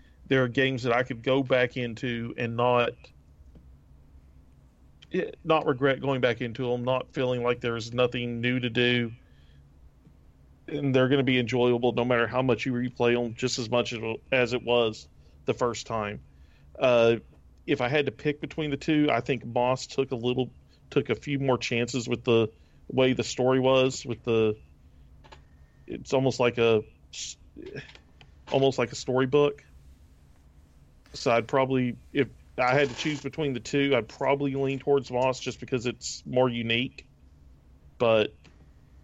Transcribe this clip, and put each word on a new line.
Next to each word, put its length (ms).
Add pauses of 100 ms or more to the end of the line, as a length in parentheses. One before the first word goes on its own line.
(280)
There 160
are 40
games 340
that 100
I 120
could 180
go 200
back 360
into 580
and 180
not, 360 (2250)
eh, 200 (120)
not 240
regret 360
going 180
back 220
into 280
them, 140
not 300
feeling 280
like 200
there's 320
nothing 480
new 180
to 80
do. 440 (1600)
And 260
they're 140
gonna 160
be 160
enjoyable 520
no 120
matter 240
how 140
much 220
you 80
replay 420
them, 200
just 240
as 100
much 240
as, 80 (300)
as 220
it 100
was 460 (360)
the 100
first 340
time. 320 (580)
Uh, 380 (500)
if 140
I 80
had 180
to 60
pick 280
between 300
the 60
two, 340
I 100
think 240
Moss 440
took 240
a 20
little, 340 (420)
took 200
a 60
few 240
more 180
chances 500
with 140
the 280 (360)
way 280
the 100
story 340
was, 480
with 160
the, 340 (1300)
it's 240
almost 260
like 200
a 260 (280)
s-, 240 (1160)
almost 260
like 140
a 20
storybook. 720 (1500)
So 180
I'd 160
probably, 480 (160)
if 160 (300)
I 160
had 140
to 60
choose 260
between 340
the 60
two, 360
I'd 100
probably 480
lean 240
towards 320
Moss 300
just 180
because 280
it's 380
more 240
unique. 600 (880)
But, 340 (720)